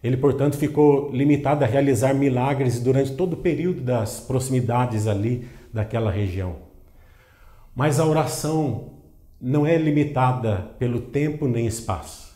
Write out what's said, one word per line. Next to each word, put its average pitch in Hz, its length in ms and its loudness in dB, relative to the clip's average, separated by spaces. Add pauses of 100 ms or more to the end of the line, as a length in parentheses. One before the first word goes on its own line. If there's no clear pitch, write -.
Ele, 123 140 0
portanto, 139 400 2
ficou 147 540 4
limitado 143 520 2
a 127 40 2
realizar 135 480 2
milagres 131 640 0
durante 131 340 2
todo 175 200 -2
o - 40 -6
período 170 440 -2
das 123 380 -2
proximidades 123 840 0
ali 110 420 -2 (240)
daquela 110 380 -2
região. 92 460 -4 (1200)
Mas 135 240 0
a 160 60 2
oração 151 880 -2 (460)
não 143 240 0
é 165 140 4
limitada 127 1000 0
pelo 120 220 -2
tempo 151 460 -2
nem 117 200 0
espaço. - 580 -8 (100)